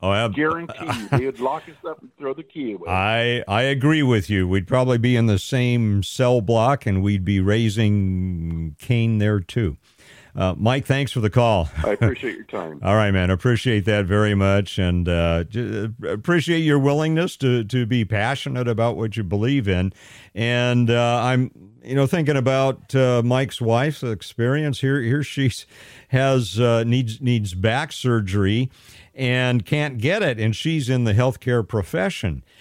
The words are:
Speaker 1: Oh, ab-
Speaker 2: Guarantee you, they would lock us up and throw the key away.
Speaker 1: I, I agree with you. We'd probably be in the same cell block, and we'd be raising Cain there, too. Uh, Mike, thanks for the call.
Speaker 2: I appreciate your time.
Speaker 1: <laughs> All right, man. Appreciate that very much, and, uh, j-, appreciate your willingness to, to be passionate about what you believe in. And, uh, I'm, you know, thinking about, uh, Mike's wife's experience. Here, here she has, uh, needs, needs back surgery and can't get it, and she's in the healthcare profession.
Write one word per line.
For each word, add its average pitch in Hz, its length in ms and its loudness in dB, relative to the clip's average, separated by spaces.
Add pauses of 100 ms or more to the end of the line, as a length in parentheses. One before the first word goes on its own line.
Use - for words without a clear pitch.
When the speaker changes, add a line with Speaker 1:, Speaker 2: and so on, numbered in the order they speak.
Speaker 1:
Oh, 95 100 2
ab- 107 240 0
Speaker 2:
Guarantee 160 500 -4
you, 110 240 -8
they 131 160 0
would 123 140 -6
lock 139 300 -4
us 160 200 -14
up 156 120 -12
and 131 160 -20
throw 135 160 -8
the 156 100 -12
key 131 300 -8
away. 87 160 -10
Speaker 1:
I, 113 580 -2
I 104 140 0
agree 143 420 2
with 123 260 2
you. 95 160 2
We'd 92 220 0
probably 127 300 2
be 123 180 2
in 117 120 4
the 101 120 2
same 120 640 0
cell 123 380 2
block, 113 440 2
and 95 160 2
we'd 101 220 0
be 98 160 2
raising 95 1400 0
Cain 113 420 0
there, 104 200 2
too. 90 380 -4 (580)
Uh, 92 200 0
Mike, 127 300 0
thanks 135 260 0
for - 80 -6
the 107 120 0
call. 110 360 2 (160)
Speaker 2:
I 107 100 0
appreciate 120 420 -2
your - 100 -16
time. 82 360 -8
Speaker 1:
<laughs> - 20 -6
All 98 100 2
right, 107 160 2
man. 92 220 2
Appreciate 110 540 0
that 104 200 0
very 104 300 2
much, 98 420 0
and, 87 320 0
uh, 85 360 0
j-, 107 440 -6 (180)
appreciate 165 520 0
your 151 180 4
willingness 156 600 0
to, 123 260 0
to 120 240 -2
be 120 180 0
passionate 123 600 -2
about 113 300 0
what 107 200 -6
you 110 60 -4
believe 104 440 0
in. 92 260 0 (420)
And, 120 560 2
uh, 120 320 2
I'm, 127 260 0 (340)
you 131 120 -6
know, 139 100 4
thinking 147 320 2
about, 135 560 0
uh, 123 320 4
Mike's 127 340 0
wife's 123 440 0
experience. 127 800 -2
Here, 135 200 0
here 127 220 0
she 135 280 0 (580)
has, 127 500 2
uh, 117 240 2
needs, 117 360 0
needs 113 360 0
back 113 360 -2
surgery 107 760 0 (460)
and 127 500 0
can't 147 320 -2
get 160 240 0
it, 123 180 0
and 110 160 0
she's 156 320 -2
in 123 180 0
the 107 100 2
healthcare 123 520 0
profession. 110 760 -4 (180)